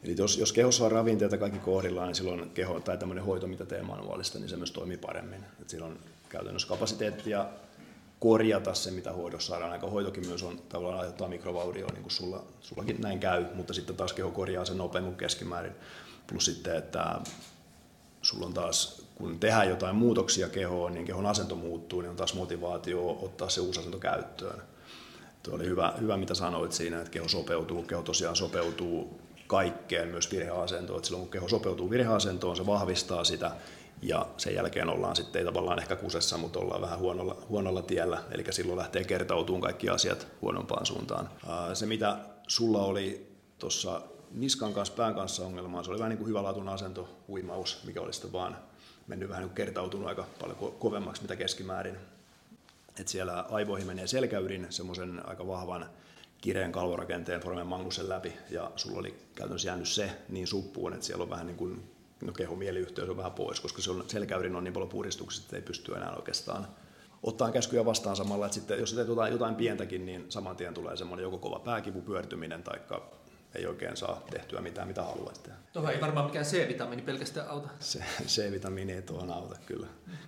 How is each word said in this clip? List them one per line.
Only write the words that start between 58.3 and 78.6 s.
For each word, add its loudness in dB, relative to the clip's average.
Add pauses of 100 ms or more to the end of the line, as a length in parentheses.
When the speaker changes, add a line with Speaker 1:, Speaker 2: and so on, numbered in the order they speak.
Speaker 1:
ja -4
sulla -4
oli -6 (200)
käytännössä -4
jäänyt -2
se 2 (200)
niin -4
suppuun, -2
että -6
siellä -2
on -4
vähän -6
niin -8
kuin, -4 (380)
no, -4
keho-mieliyhteys -2
on -2
vähän -4
pois, -4
koska -6
se -2
on, -2
selkäydin -2
on -2
niin -4
paljon -2
puristuksissa, -6
että -10
ei -6
pysty -8
enää -6
oikeastaan -4 (560)
ottaa 2
käskyjä 4
vastaan 4
samalla, 2
että -2
sitten 0
jos 0
teet 2
jotain, 2
jotain 2
pientäkin, 0
niin -8
saman -6
tien -6
tulee -6
semmoinen -6
joko -4
kova -4
pääkipu, -2
pyörtyminen, -4
taikka -6 (460)
ei -4
oikein -4
saa -4 (100)
tehtyä -6
mitään, -6
mitä -4
haluaisi -8
tehdä. -16 (160)
Speaker 2:
Tuohon 0
ei 0
varmaan 2
mikään -2
C-vitamiini 0
pelkästään -4
auta. -6 (100)
Speaker 1:
Se, -4 (260)
C-vitamiini 0